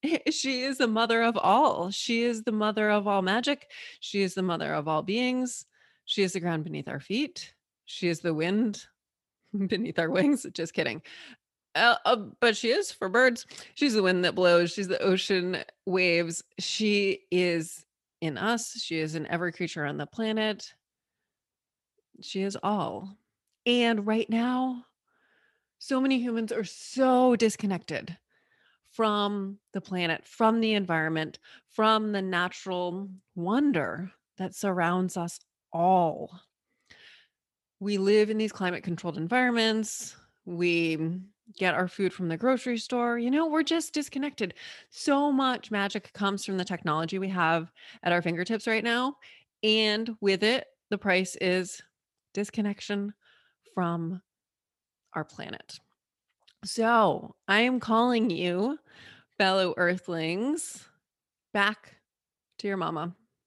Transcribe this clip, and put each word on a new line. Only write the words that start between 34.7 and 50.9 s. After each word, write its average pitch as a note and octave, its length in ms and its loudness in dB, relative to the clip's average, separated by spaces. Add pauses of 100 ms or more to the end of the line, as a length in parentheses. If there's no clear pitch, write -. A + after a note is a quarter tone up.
us E3+ 220 -6 (340)
all. F3 680 2 (1400)
We G3+ 200 -2
live G#3 300 4
in A3 100 -2
these G#3+ 120 0
climate-controlled F3 680 -4
environments. A3 1000 0 (300)
We E3+ 520 0 (580)
get F3+ 180 0
our F3+ 120 0
food F#3 260 -2
from F3+ 160 -4
the E3 80 -2
grocery A#3+ 420 0
store. A#3+ 380 -2
You A#3+ 140 -2
know, D#4 160 2
we're D#4 160 0
just D#4+ 320 -2
disconnected. C#4 600 -6 (360)
So C#4+ 400 2
much C4 400 0
magic G3+ 420 -4
comes G3+ 320 -2
from F#3+ 120 -4
the F#3 80 0
technology E3 560 -2
we F#3+ 80 -4
have E3+ 420 0 (320)
at F3 100 2
our F3 100 2
fingertips F3 440 -2
right A3 160 0
now. B3 320 0 (480)
And A3 580 2
with G3 220 2
it, A#3 240 2 (240)